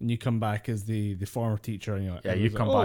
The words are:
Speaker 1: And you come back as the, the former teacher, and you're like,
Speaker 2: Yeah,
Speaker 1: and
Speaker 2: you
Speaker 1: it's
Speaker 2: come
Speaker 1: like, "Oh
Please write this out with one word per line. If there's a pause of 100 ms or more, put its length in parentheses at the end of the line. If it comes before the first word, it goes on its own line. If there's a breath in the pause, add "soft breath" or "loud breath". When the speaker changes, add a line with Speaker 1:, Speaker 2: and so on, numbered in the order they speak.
Speaker 1:
And
you
come
back
as
the,
the
former
teacher,
and
you're
like,
Speaker 2:
Yeah,
Speaker 1:
and
Speaker 2:
you
Speaker 1:
it's
Speaker 2:
come
Speaker 1:
like,
"Oh